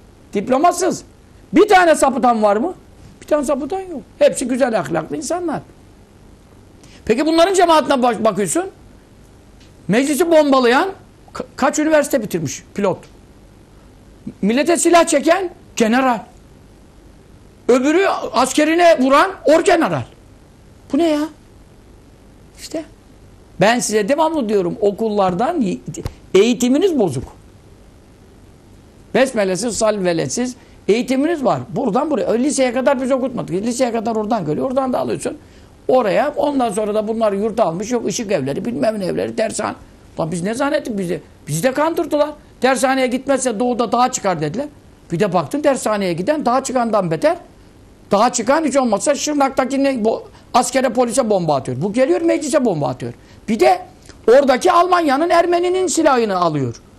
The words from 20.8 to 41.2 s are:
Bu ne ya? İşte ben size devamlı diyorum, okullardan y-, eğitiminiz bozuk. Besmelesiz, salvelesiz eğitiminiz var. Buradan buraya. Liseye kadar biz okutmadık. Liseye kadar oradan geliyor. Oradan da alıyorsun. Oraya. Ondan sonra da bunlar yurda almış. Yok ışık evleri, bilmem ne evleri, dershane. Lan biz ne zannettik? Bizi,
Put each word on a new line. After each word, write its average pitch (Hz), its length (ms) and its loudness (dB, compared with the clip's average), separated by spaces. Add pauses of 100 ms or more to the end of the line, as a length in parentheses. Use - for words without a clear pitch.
Bu 277 60 0
ne 339 100 2
ya? 302 120 0 (1400)
İşte 311 240 -10 (760)
ben 226 180 4
size 214 300 -2
devamlı 311 400 0
diyorum, 180 320 0
okullardan 208 800 0
y-, 185 180 -2 (560)
eğitiminiz 247 640 4
bozuk. 165 260 -2 (1900)
Besmelesiz, 214 640 0
salvelesiz 208 800 -2 (320)
eğitiminiz 269 560 0
var. 160 240 0
Buradan 247 420 -2
buraya. 196 220 -2
Liseye 254 400 0
kadar 254 300 0
biz 262 100 -4
okutmadık. 240 420 -4
Liseye 240 380 -2
kadar 226 240 -4
oradan 214 300 -2
geliyor. 247 200 -2
Oradan 262 260 -2
da - 60 -2
alıyorsun. - 400 -6 (500)
Oraya. 254 480 2
Ondan 269 360 -2
sonra 208 220 -4
da 214 140 -2
bunlar 220 240 0
yurda 208 320 -2
almış. 185 260 -4
Yok 240 160 -4
ışık 208 260 -4
evleri, 147 320 -4
bilmem 226 360 -4
ne 190 40 -6
evleri, 185 340 -6
dershane. 214 360 -4 (460)
Lan 160 120 -4
biz 170 100 -6
ne 214 120 -4
zannettik? 285 440 -4
Bizi, 175 220 -6 (280)